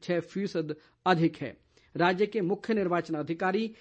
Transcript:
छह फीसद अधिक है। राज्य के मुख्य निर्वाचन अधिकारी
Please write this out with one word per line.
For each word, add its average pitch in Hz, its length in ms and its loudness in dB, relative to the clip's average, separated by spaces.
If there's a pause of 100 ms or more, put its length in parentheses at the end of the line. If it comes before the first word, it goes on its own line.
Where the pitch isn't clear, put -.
छह 175 180 0
फीसद 165 540 -4 (300)
अधिक 165 320 4
है। 131 200 -10 (380)
राज्य 180 300 2
के 208 160 -2
मुख्य 202 320 0
निर्वाचन 175 420 0
अधिकारी 185 540 -2 (120)